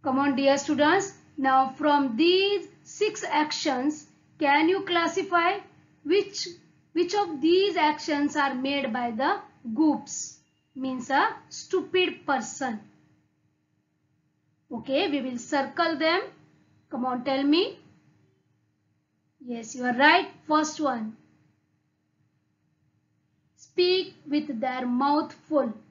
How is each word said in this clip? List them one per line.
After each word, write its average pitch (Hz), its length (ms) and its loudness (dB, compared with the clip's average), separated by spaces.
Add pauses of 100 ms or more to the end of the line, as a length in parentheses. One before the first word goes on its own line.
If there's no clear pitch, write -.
Come 269 160 0
on, 277 180 0
dear 277 220 4
students. 311 540 2 (260)
Now 269 320 4
from 285 460 2
these 381 520 2 (140)
six - 420 -4
actions, 302 800 -2 (320)
can 302 300 4
you 392 140 2
classify 349 760 0 (460)
which, 392 420 0 (460)
which 349 220 -2
of 349 260 -2
these 349 360 4
actions 302 600 0
are 269 180 0
made 262 380 -2
by 240 180 -4
the 285 280 -2 (340)
goofs, - 640 -2 (380)
means 262 340 -8
a 302 200 2 (200)
stupid - 760 -4
person? 247 540 -4 (1900)
Okay, 277 400 -2
we 277 120 -2
will 247 160 -8
circle 311 580 -2
them. 330 260 0 (680)
Come 247 160 -4
on, 247 180 -4
tell 277 180 0
me. 330 360 2 (1700)
Yes, 233 260 -10
you 247 100 -8
are 247 100 0
right. 311 340 6 (200)
First 302 320 0
one. 233 360 -4 (2500)
Speak 359 580 0 (140)
with 294 320 -2
their 254 260 -4
mouth 277 460 2 (160)
full. 254 240 2 (180)